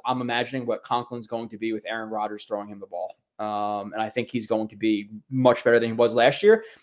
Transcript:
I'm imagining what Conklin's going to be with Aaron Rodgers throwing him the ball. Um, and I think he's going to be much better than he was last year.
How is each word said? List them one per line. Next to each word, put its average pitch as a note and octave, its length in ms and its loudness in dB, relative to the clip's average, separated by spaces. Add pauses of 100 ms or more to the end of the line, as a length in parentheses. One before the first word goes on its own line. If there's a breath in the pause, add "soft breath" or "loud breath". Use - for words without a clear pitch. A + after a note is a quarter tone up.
I'm B2+ 160 -2
imagining B2 440 -4
what A2+ 180 -4
Conklin's A#2+ 440 -4
going A#2 220 -8
to A2 80 -14
be A2+ 140 -4
with G#2+ 140 -6
Aaron A2 240 -8
Rodgers G#2+ 360 -6
throwing G#2 240 -6
him G2+ 100 -16
the G2 80 -16
ball. F2+ 280 -10 (220)
Um, G#2 560 -4
and A2 80 -4
I A2 80 -2
think A#2 220 -4
he's A#2 160 -4
going A2 220 0
to G#2+ 60 -20
be G#2 340 0 (200)
much B2+ 340 4
better A#2 160 6
than A#2 100 2
he A2+ 40 -4
was A#2 220 2
last B2 260 4
year. G#3+ 220 6 (200 loud breath)